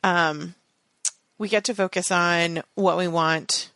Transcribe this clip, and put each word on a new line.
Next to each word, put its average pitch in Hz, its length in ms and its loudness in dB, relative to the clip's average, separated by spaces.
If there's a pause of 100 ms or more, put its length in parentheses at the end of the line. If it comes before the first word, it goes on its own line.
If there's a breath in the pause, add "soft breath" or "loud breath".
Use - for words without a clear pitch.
um, 175 520 0 (800)
we 214 120 -6
get 208 160 2
to 240 100 -2
focus 190 360 -2
on 170 520 2 (140)
what 180 200 2
we 180 120 0
want 160 680 -2